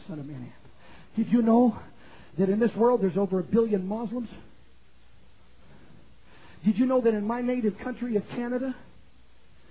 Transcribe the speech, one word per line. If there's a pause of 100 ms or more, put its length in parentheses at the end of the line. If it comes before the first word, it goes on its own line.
Son
of
Man,
am?" (680)
Did
you
know (600)
that
in
this
world
there's
over
a
billion
Muslims? (2250)
Did
you
know
that
in
my
native
country
of
Canada, (960)